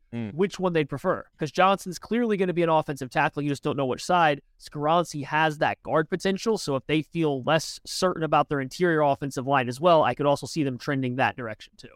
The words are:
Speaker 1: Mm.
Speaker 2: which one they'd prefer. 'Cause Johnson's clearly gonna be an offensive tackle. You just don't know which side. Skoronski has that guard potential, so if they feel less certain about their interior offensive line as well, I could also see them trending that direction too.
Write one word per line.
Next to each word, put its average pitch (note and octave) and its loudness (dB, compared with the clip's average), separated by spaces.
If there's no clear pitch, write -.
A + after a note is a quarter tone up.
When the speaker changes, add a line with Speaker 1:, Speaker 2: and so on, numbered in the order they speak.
Speaker 1:
Mm. A2+ -8
Speaker 2:
which F3+ -2
one F3+ -2
they'd D#3 0
prefer. D3 -4
'Cause D#3 -6
Johnson's F#3 2
clearly A3+ 0
gonna F3+ 0
be E3+ 0
an E3 2
offensive D3+ 0
tackle. D3+ 0
You D3 -2
just C#3 -4
don't D3 -2
know C#3 0
which B2 -4
side. E3 2
Skoronski D#3 -2
has D3+ 0
that B2+ 0
guard D3+ 0
potential, G3 -2
so C#3+ -4
if - -6
they D3+ 0
feel D3 -2
less D3+ 0
certain - -2
about D3+ 2
their C#3+ 0
interior D#3 0
offensive C#3 0
line C3 2
as B2 -8
well, D#3+ 6
I A#2+ 2
could C#3+ -2
also C#3+ 0
see D#3+ -2
them C3 -2
trending C3 -2
that A2+ 2
direction A2+ -12
too. A2+ -20